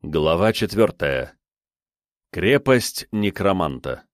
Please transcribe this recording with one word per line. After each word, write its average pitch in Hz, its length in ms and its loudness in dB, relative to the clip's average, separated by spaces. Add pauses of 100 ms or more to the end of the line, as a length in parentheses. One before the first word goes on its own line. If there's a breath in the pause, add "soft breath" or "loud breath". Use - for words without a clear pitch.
Глава 80 480 2
четвертая. 87 840 -2 (920)
Крепость 123 800 2
некроманта. 92 880 -2 (120)